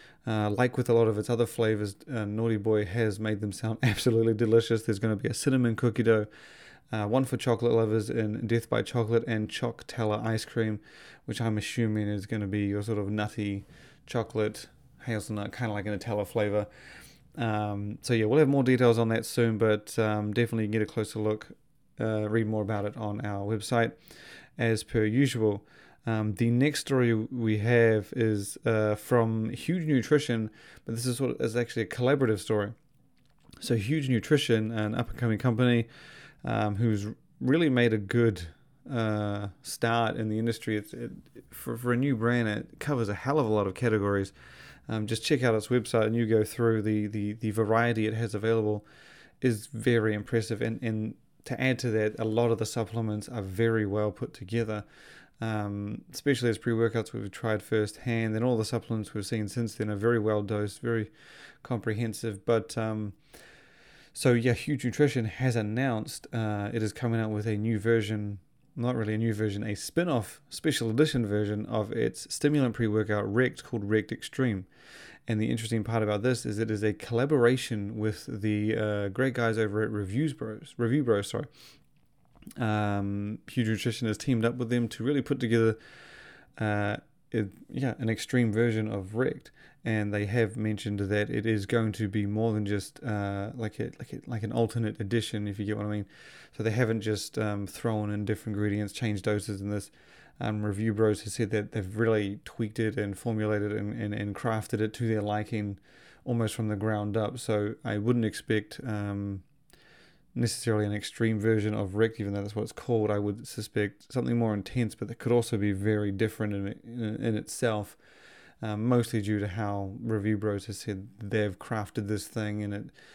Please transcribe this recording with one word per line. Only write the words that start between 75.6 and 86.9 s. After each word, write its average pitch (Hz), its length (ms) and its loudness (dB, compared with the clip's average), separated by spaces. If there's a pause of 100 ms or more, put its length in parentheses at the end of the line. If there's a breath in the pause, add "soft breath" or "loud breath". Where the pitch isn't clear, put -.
part 110 180 2
about 104 180 2
this 120 240 0
is 107 140 -4
it 110 100 0
is 104 140 -2
a 107 80 4
collaboration 120 1080 2
with 107 300 -2
the, 107 480 0
uh, 104 320 0
great 120 260 0
guys 113 240 0
over 107 240 0
at 107 80 0
Reviews 107 440 -2
Bros, 110 440 -12
Review 120 240 2
Bros, 107 280 2
sorry. - 160 -4 (1120 loud breath)
Um, 104 800 0 (100)
Huge 117 200 0
Nutrition 113 400 0
has 104 80 0
teamed 117 260 0
up 117 120 0
with 120 140 -4
them 120 200 0
to - 140 -8
really 139 180 2
put 135 180 -2
together, 113 380 4 (800 loud breath)
uh, 104 400 0 (340)